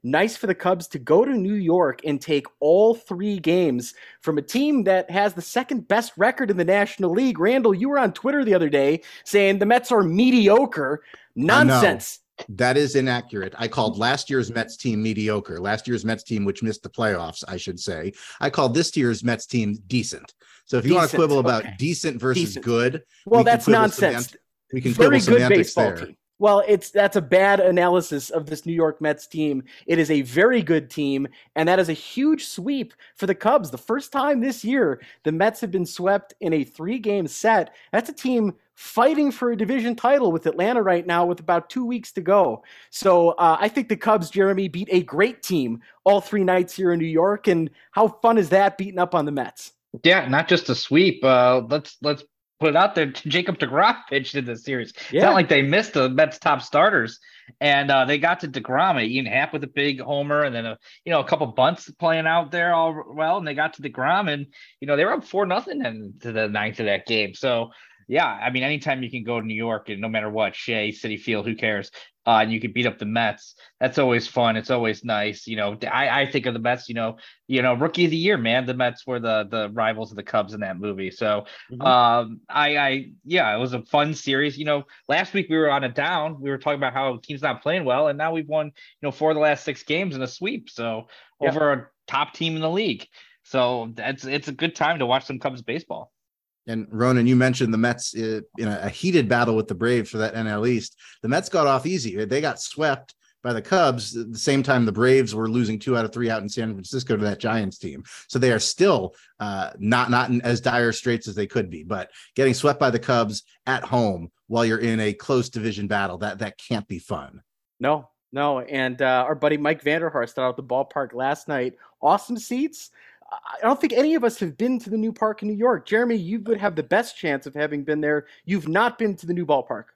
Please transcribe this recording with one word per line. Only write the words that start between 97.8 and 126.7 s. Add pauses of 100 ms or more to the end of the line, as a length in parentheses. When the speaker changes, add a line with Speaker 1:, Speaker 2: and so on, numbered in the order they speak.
Speaker 2:
uh, (160)
in
a,
a
heated
battle
with
the
Braves
for
that
N
L
East. (260)
The
Mets
got
off
easy.
They
got
swept (260)
by
the
Cubs
at
the
same
time
the
Braves
were
losing
two
out
of
three
out
in
San
Francisco
to
that
Giants
team. (240)
So
they
are
still, (240)
uh, (100)
not,
not
in
as
dire
straits
as
they
could
be.
But (240)
getting
swept
by
the
Cubs (240)
at
home (160)
while
you're
in
a
close
division
battle,
that,
that
can't
be
fun. (380)
Speaker 1:
No, (240)
no.
And,
uh,
our
buddy
Mike
Vanderhorst
out
at
the
ballpark
last
night. (260)
Awesome
seats. (420)
I
don't
think
any
of
us
have
been
to
the
new
park
in
New
York.
Jeremy,
you
would
have